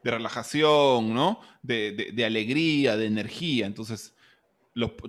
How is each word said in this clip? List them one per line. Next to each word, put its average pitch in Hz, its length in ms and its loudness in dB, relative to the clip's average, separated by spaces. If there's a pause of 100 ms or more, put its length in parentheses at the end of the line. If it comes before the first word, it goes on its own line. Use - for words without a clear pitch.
de 120 80 0
relajación, 120 1000 2
¿no? 165 280 0 (220)
De, 110 300 -2
de, 107 200 -6
de 117 120 0
alegría, 131 680 2
de 110 120 0
energía. 107 580 -2
Entonces, 104 480 -10 (600)
los, 117 220 -2 (140)